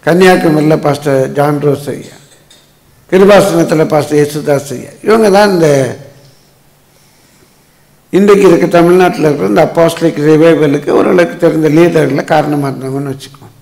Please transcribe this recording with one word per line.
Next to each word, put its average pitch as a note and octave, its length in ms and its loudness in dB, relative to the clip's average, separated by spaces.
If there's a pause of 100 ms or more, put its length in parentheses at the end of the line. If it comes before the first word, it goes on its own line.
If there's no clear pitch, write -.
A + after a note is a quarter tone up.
கன்னியாகுமரியில D#3+ 680 2 (100)
pastor C3+ 340 -2 (160)
John D3 300 -2
Rose C#3 260 -4
ஐயா, - 240 -18 (920)
கிருபாசனத்துல F3 840 2
pastor D3 280 0
யேசுதாஸ் C#3+ 560 -4
ஐயா, - 140 -16 (140)
இவங்க G#3+ 320 2
தான் G#3 160 2
இந்த E3 160 2 (2500)
இன்றைக்கு G3 320 4
இருக்க E3+ 160 2 (140)
தமிழ்நாட்டுல F3 480 2
இருக்கிற F3+ 260 -2
இந்த F3 160 2
apostolic E3 500 -2 (120)
ரிவைவலுக்கு D3+ 680 2
ஓரளவுக்கு F3 480 0
தெரிந்த D#3+ 220 0 (100)
லீடர்களை D#3+ 460 0 (100)
காரணமா D3 360 -2
இருந்தவங்கன்னு C3+ 440 -8
வச்சுக்கோங்க. - 360 -20 (120)